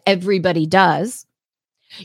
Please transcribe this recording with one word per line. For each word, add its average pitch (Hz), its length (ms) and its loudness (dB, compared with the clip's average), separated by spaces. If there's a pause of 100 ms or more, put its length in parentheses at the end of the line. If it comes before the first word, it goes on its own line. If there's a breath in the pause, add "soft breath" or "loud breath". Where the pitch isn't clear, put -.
everybody 180 600 0
does, 180 600 0 (800 loud breath)